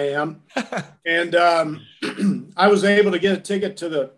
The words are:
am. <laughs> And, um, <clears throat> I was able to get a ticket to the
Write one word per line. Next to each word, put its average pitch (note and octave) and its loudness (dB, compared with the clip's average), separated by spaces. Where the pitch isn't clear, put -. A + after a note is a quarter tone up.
am. D3+ -6
<laughs> - -10
And, E3+ -2
um, E3 2
<clears throat> G3 -4
I F#3+ 4
was G3 4
able G3+ 4
to F3+ -2
get F#3+ 0
a - -16
ticket G3 -4
to E3+ -8
the D3 -4